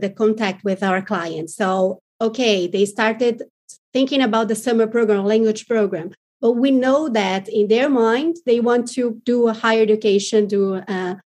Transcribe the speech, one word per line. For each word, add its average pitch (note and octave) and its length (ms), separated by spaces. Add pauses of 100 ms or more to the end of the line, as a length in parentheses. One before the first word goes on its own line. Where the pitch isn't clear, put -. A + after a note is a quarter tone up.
the G3 80
contact G#3+ 540
with F#3+ 180
our F#3+ 220
clients. E3+ 520
So, F#3+ 440 (200)
okay, A3+ 460
they F#3+ 200
started A3+ 580 (500)
thinking C4+ 300
about A3+ 240
the A3 80
summer A3+ 320
program, G#3+ 360
language G#3+ 440
program, G3+ 440 (300)
but A3+ 120
we B3+ 180
know C4+ 380
that F#3+ 380
in G#3 200
their A#3+ 220
mind, C4 480 (100)
they A#3 120
want A#3+ 340
to A#3+ 300
do A#3+ 240
a A3 60
higher A3 300
education, G#3+ 640
do G3 260
a, F#3+ 520